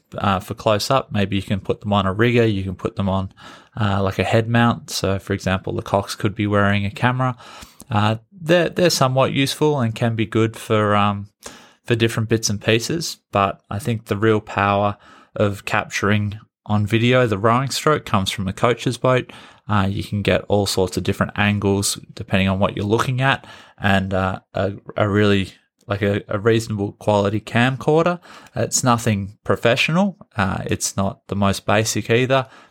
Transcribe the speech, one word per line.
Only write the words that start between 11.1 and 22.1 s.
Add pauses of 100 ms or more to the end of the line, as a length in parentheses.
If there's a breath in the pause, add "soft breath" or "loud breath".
for
different
bits
and
pieces. (120)
But (100)
I
think
the
real
power (400 loud breath)
of
capturing (280)
on
video
the
rowing
stroke
comes
from
the
coach's
boat. (360 loud breath)
Uh,
you
can
get
all
sorts
of
different
angles (200)